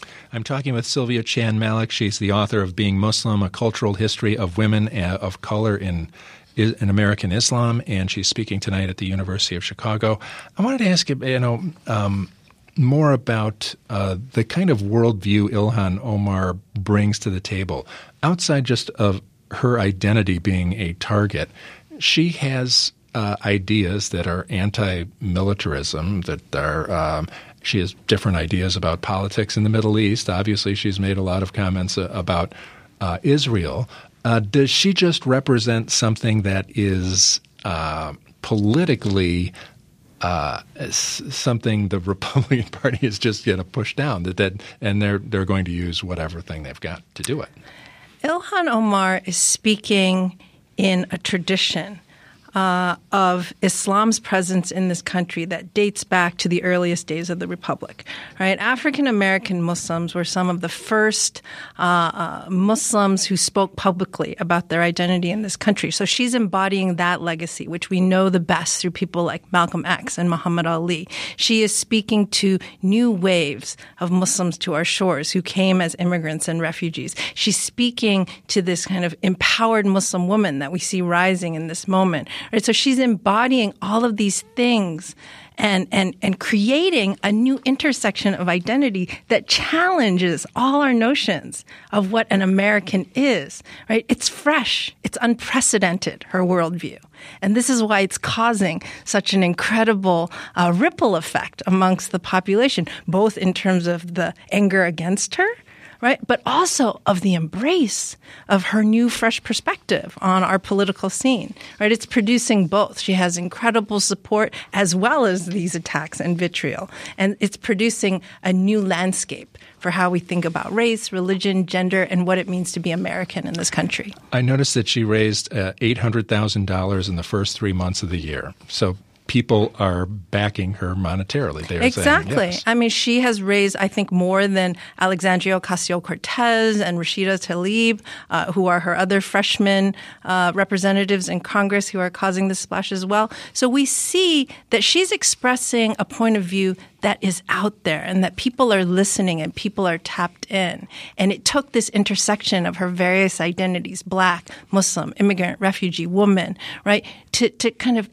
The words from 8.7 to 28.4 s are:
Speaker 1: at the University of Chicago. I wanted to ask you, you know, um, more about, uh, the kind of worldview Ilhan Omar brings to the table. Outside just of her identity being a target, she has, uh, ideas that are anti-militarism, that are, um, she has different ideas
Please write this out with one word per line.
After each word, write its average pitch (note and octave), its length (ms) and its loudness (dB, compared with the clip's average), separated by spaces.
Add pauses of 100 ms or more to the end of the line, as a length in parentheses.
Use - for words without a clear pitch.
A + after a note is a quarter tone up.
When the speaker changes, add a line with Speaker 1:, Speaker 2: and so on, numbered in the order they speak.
Speaker 1:
at F#2 100 -6
the G2 80 -4
University F#2+ 500 -2
of F2 80 -8
Chicago. G#2+ 560 -2 (360)
I F#3+ 60 0
wanted C4 160 0
to G#3+ 100 2
ask F3 200 2
you, C#3 80 -2
you B2+ 240 0
know, A#2+ 200 0 (280)
um, G2+ 400 0 (480)
more C#3+ 340 4
about, A2+ 640 0 (160)
uh, G2 260 -2 (180)
the A2+ 100 2
kind F3+ 260 0
of A2+ 80 4
worldview G#2 680 2
Ilhan G#2 560 2
Omar G2 500 0 (240)
brings G#2 420 2
to G#2+ 100 -4
the F#2 100 -2
table. F2+ 440 -4 (380)
Outside D3+ 400 2
just A#2+ 280 -2
of G2+ 300 0 (300)
her B2 300 0
identity G2 580 2
being F2+ 360 0
a F2 200 -4
target, G2+ 560 -2 (480)
she E3 300 2
has, C3 640 -2 (240)
uh, G#2 280 -2
ideas G2+ 640 0
that F2 180 -4
are F2+ 240 -2
anti-militarism, F#2 1700 -2
that D#2+ 180 -6 (160)
are, D2+ 340 -4
um, D#2 380 -2 (340)
she - 160 -2
has F2 160 -2 (140)
different F#2+ 280 2
ideas F2 380 0